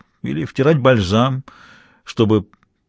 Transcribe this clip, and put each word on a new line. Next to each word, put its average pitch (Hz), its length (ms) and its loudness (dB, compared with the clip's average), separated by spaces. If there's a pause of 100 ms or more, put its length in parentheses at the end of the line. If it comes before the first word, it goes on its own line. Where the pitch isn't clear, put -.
(220)
или 143 220 -6
втирать 143 340 0
бальзам, 123 640 0 (600)
чтобы 107 420 0 (420)